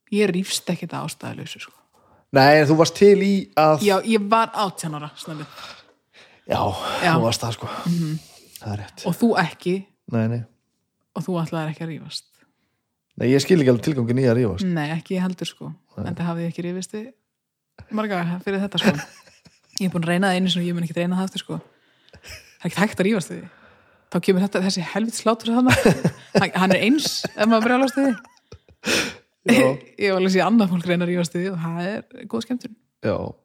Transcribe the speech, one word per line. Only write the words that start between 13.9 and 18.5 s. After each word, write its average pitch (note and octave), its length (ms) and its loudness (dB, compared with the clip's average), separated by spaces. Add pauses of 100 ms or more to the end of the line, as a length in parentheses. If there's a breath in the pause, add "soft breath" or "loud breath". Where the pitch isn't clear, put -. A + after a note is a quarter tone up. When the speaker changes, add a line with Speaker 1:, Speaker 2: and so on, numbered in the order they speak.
Speaker 2:
í C3 80 4
að A#2 80 4
rífast. A2+ 280 0
Speaker 1:
Nei, D#3+ 240 -2
ekki E3 280 -6
ég F3+ 40 -2
heldur, F3+ 260 -6
sko. D3+ 260 -14 (240)
Speaker 2:
Nei. G2+ 100 -8
Speaker 1:
En E3+ 80 -6
það E3+ 100 -6
hafði E3+ 200 -4
ég E3 80 -6
ekki E3+ 120 -8
rífist F3+ 280 -8
við A3 180 -12 (800)
marga G#3+ 300 -4 (220)
fyrir G3 180 -4